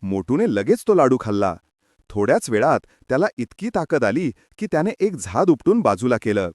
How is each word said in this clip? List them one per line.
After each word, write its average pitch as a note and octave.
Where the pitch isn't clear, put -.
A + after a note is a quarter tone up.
मोटूने A2+
लगेच A#2
तो G#3+
लाडू C3
खाल्ला. G2+
थोड्याच A2
वेळात A#2+
त्याला D3
इतकी F#3
ताकद D#3+
आली B2
की G#3+
त्याने E3+
एक F#3+
झाद A#2+
उपटून F3
बाजूला A#2
केलं. G2+